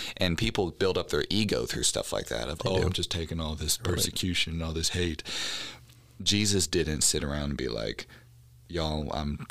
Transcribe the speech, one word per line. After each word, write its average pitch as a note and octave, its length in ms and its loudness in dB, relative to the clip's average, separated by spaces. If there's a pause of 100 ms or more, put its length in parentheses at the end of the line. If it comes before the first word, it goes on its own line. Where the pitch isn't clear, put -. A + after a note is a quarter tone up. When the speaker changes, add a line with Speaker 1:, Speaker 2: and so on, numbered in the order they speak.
(180)
Speaker 1:
And F2 200 2
people G#2+ 340 2
build F#2 260 2
up F2 120 -2
their D2 200 2
ego F#2+ 360 2
through - 180 -4
stuff - 280 0
like - 160 -2
that A#1 220 -4
of, E2+ 100 -6
Speaker 2:
They - 100 0
Speaker 1:
"Oh, F#2+ 100 4
Speaker 2:
do. E2+ 80 2
Speaker 1:
I'm F2+ 60 0
just - 180 -2
taking E2 280 -4
all D#2 160 -4
this D#2 240 0
Speaker 2:
Right. F2+ 160 0
Speaker 1:
persecution - 580 0
and E2 100 -2
all D#2+ 100 -2
this D#2+ 160 0
hate." F2 340 0 (1000)
Jesus G2+ 460 4
didn't D#2 340 2
sit D#2 220 4
around D2 260 -2
and C#2 80 -2
be B1+ 100 -2
like, A1 400 -4 (600)
"Y'all, D#2 440 0
I'm D2 380 -4